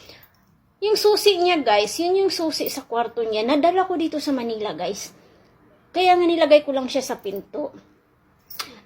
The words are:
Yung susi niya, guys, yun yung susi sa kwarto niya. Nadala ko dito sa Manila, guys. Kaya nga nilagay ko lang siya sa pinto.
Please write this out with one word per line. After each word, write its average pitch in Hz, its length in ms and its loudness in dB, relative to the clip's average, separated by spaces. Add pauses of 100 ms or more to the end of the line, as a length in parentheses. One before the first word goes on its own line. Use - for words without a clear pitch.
(800)
Yung 415 160 2
susi 415 400 4
niya, 349 240 2
guys, 415 400 0
yun 349 160 0
yung 392 160 0
susi 302 400 -6
sa - 160 -12
kwarto 226 320 -4
niya. 220 240 -2
Nadala 320 400 2
ko 370 160 -4
dito 311 160 -4
sa 294 160 -4
Manila, 226 400 -4
guys. 175 400 -8 (800)
Kaya 359 240 4
nga 359 80 4
nilagay 320 400 6
ko 285 80 -4
lang 262 160 -2
siya 262 160 -4
sa 233 160 -8
pinto. 196 480 -8 (1160)